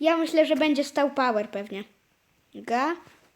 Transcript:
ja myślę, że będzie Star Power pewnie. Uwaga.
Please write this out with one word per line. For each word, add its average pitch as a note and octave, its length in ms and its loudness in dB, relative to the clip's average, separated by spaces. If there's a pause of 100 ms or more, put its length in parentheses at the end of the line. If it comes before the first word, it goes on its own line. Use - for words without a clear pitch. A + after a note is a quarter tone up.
ja D#4+ 160 4
myślę, D#4+ 300 2
że D4 100 2
będzie D4 280 2
Star C#4+ 300 -2
Power A3 340 0
pewnie. G3+ 360 -10 (720)
Uwaga. B3 420 -2 (400)